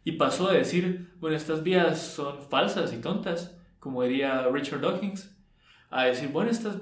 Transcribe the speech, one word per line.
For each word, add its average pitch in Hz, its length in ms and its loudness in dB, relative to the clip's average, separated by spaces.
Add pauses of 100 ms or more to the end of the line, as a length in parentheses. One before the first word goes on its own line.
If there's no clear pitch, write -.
Y 160 80 -2
pasó 160 380 2
de 175 80 6
decir, 180 600 0
"Bueno, 156 180 -2
estas 156 260 -2
vías 170 360 4
son - 440 -6
falsas 147 500 0
y 117 60 -8
tontas", 175 600 -4 (200)
como 127 240 -4
diría 131 500 0
Richard 143 300 -2
Dawkins, - 520 -4 (560)
a 127 140 0
decir, 135 260 0
"Bueno, 196 200 0
estas 208 320 -2